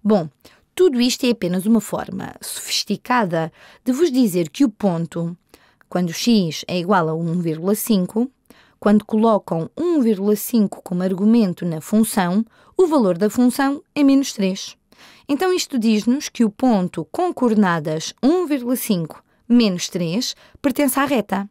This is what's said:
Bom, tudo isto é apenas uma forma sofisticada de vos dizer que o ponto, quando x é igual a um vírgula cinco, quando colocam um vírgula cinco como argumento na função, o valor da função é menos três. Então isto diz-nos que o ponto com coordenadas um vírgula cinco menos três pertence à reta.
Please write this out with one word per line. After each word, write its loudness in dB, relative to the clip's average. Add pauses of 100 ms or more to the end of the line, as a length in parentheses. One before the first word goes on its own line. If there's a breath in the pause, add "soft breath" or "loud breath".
Bom, 2 (440 soft breath)
tudo 2
isto 0
é 4
apenas -2
uma 4
forma -8
sofisticada -4 (320 soft breath)
de -2
vos 2
dizer 2
que 0
o 2
ponto, -4 (520 soft breath)
quando -2
x 0
é -4
igual 0
a -2
um -2
vírgula -2
cinco, -2 (480 soft breath)
quando 2
colocam 0
um 0
vírgula 0
cinco -2
como -4
argumento 0
na -4
função, 0 (320 soft breath)
o 4
valor 2
da 0
função 0 (100)
é 0
menos 4
três. -6 (500 soft breath)
Então 0
isto -4
diz-nos 0
que 0
o 2
ponto 0
com -2
coordenadas 0 (100)
um 2
vírgula -2
cinco -4 (240)
menos 2
três -4 (260 soft breath)
pertence 0
à 2
reta. -2